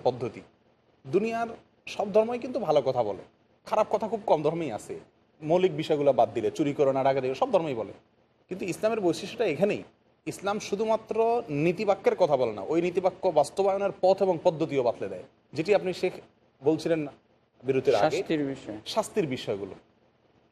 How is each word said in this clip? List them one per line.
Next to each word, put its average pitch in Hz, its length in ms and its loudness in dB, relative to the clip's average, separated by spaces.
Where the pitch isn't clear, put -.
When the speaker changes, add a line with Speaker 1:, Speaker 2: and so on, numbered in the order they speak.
Speaker 1:
পদ্ধতি। 123 380 -2
দুনিয়ার 226 400 -2
সব 196 260 -6
ধর্মই 226 260 4
কিন্তু 254 200 -6
ভালো 156 220 2
কথা 123 220 0
বলে, 98 200 -4
খারাপ 214 240 2
কথা 214 180 0
খুব 208 180 -4
কম 156 180 2
ধর্মেই 160 280 -2
আছে, 101 280 -10
মৌলিক 165 360 2
বিষয়গুলো 147 360 2
বাদ 117 200 4
দিলে, 107 180 0
চুরি 147 220 0
করো 135 180 4
না, 135 120 0
ডাকাতি 135 240 2
করো, 131 80 -2
সব 269 160 0
ধর্মই 165 220 2
বলে। 101 200 -6
কিন্তু 196 160 -8
ইসলামের 214 340 -2
বৈশিষ্ট্যটা 185 460 -2
এখানেই, 151 380 0
ইসলাম 196 340 -6
শুধুমাত্র 220 880 -2
নীতিবাক্যের 185 680 0
কথা 151 220 4
বলে 117 160 0
না, 101 140 -8
ওই 160 140 2
নীতিবাক্য 180 460 -2
বাস্তবায়নের 190 640 2
পথ 190 200 4
এবং 185 220 2
পদ্ধতিও 143 400 2
বাতলে 110 260 -2
দেয়, 92 140 -10
যেটি 165 220 2
আপনি 175 180 0
শেখ 180 200 -4
বলছিলেন 156 440 0
বিরতির 131 320 2
আগে, 147 220 4
Speaker 2:
শাস্তির 165 260 -2
বিষয়। 131 420 -8
Speaker 1:
শাস্তির 208 420 -2
বিষয়গুলো। 101 480 -6